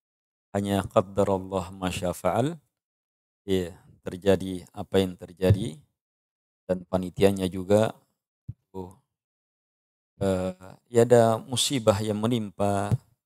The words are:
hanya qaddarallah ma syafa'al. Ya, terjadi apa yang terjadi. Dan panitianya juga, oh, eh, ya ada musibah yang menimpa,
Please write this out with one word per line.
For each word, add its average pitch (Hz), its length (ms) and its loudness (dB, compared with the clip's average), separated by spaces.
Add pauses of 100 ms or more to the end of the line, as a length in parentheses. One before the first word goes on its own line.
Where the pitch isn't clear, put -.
(560)
hanya 101 320 -2
qaddarallah 95 840 -2
ma 95 160 -4
syafa'al. 92 680 -2 (880)
Ya, 92 300 -2 (320)
terjadi 92 680 -2
apa 98 300 -2
yang 90 140 -4
terjadi. 95 600 0 (920)
Dan 92 180 -4
panitianya 95 640 0
juga, 95 400 2 (800)
oh, 92 240 -14 (1300)
eh, 92 320 -2 (320)
ya 117 160 4
ada 117 400 6
musibah 120 560 0
yang 107 240 -4
menimpa, 101 720 -2 (300)